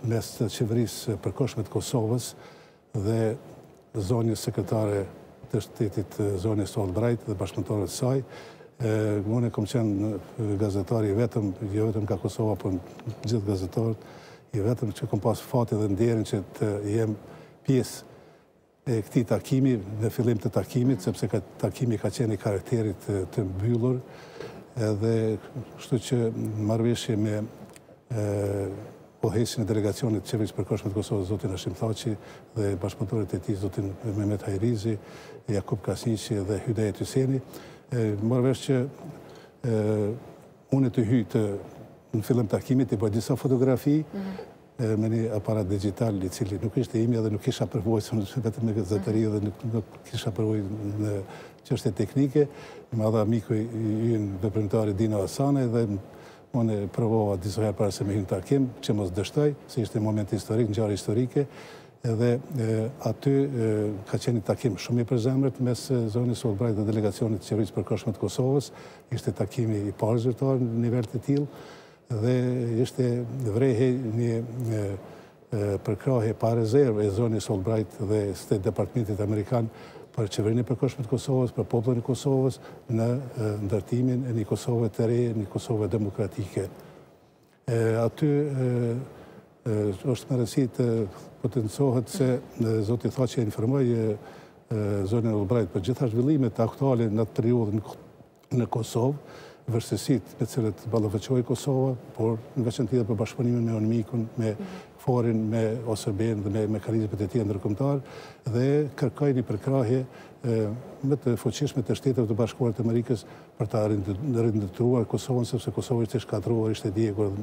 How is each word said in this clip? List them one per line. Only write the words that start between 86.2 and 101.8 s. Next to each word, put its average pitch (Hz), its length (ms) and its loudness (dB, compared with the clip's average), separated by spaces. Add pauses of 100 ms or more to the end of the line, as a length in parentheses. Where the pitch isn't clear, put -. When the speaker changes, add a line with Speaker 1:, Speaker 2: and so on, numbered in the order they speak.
Speaker 1:
E, 117 80 2 (240)
aty, 117 300 2
e, 127 640 2 (720)
e, 113 80 0 (180)
është 120 380 -2
me 127 80 2
rëndësi 123 260 2 (140)
të 123 80 4 (560)
potencohet 123 640 2
se, 131 220 2 (100)
e, 113 400 0
zoti 113 320 0
Thaçi 127 320 0
informoi, 120 480 2
e, 110 240 2
e, - 640 -8 (240)
zonën 110 300 2
Albright 98 400 2
për 92 160 0
gjitha 123 180 2
zhvillimet 120 560 2
aktuale 117 460 2
në 107 160 0
atë - 160 -6
periudhë 113 340 2
në 107 80 -2
Ko-, - 160 -14 (560)
në 117 160 2
Kosovë, 131 460 0 (480)
vështirësitë - 720 0
me 117 60 0
cilët 110 360 -2 (100)
ballafaqoi 110 500 2
Kosova, 131 540 0 (200)